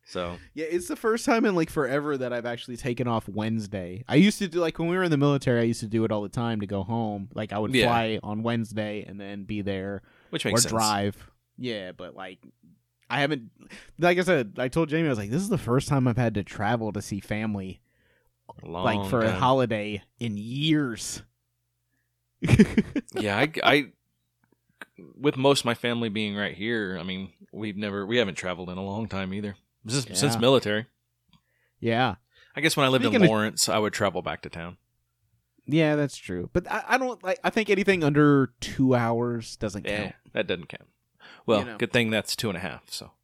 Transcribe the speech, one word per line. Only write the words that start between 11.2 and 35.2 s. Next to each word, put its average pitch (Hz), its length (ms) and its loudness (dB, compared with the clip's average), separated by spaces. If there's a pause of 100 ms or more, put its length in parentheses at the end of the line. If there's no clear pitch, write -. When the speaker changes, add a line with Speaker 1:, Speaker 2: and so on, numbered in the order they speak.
Speaker 2:
Yeah, 107 360 -8
but, 87 220 -14
like, 95 240 -16 (720)
I 131 120 0
haven't, 139 300 -2 (480)
like 175 200 4
I - 40 2
said, 151 360 2
I 127 100 0
told 160 220 0
Jamie, 160 160 2
I - 20 2
was 123 100 0
like, 101 120 -4
"This 143 120 0
is 202 60 -4
the 208 100 0
first 120 300 0
time 135 180 2
I've 117 120 2
had 117 160 0
to 101 100 -2
travel 110 480 -2
to 104 80 -4
see 98 200 -6
family, 104 600 -6 (840)
Speaker 1:
A 82 60 -14
Speaker 2:
like, 92 280 0
Speaker 1:
long 98 120 -4
Speaker 2:
for 117 140 2
a 110 80 2
Speaker 1:
time. 92 100 -2
Speaker 2:
holiday 113 640 2 (180)
in 113 160 -4
years." 135 840 -2 (1200)
<laughs> - 0 - (720)
Speaker 1:
Yeah, 104 240 0
I, 151 120 2 (120)
I, 143 220 4 (1300)
with 131 220 0
most 135 220 4
of - 40 -8
my 117 100 2
family 117 360 -2
being 104 260 -4
right 101 180 -4
here, 101 460 -4
I 85 40 -8
mean, 92 280 -8 (200)
we've 104 240 -8
never, 101 300 -4
we 117 120 0
haven't 98 160 0
traveled 90 340 -6
in 90 80 -8
a 95 80 -6
long 101 240 -6
time 95 240 -6
either. 101 240 -8 (300)
Since, 110 320 -4
since 139 180 2
Speaker 2:
Yeah. 107 40 -2
Speaker 1:
military. 113 460 2 (920)
Speaker 2:
Yeah. 117 360 0 (420)
Speaker 1:
I 143 60 -4
guess 156 120 2
when 139 120 4
I - 20 6
lived 131 160 4
Speaker 2:
Speaking 110 160 4
Speaker 1:
in - 40 8
Speaker 2:
of - 40 10
Speaker 1:
Lawrence, 107 400 2
I 101 100 2
would 107 140 2
travel 90 300 0
back 78 180 -6
to 78 80 -14
town. 85 300 -12 (880)